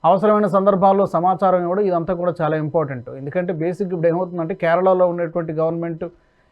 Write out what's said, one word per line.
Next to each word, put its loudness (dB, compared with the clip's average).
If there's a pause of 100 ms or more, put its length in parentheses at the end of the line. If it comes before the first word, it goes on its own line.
అవసరమైన 4
సందర్భాల్లో 4
సమాచారం 2
ఇవ్వడం, -2
ఇదంతా 0
కూడా -2
చాలా 0
ఇంపార్టెంట్. -4
ఎందుకంటే -6
బేసిక్ -4
ఇప్పుడు 0
ఏమవుతుందంటే, -4
కేరళలో 2
ఉన్నటువంటి -4
గవర్నమెంట్ -4 (480)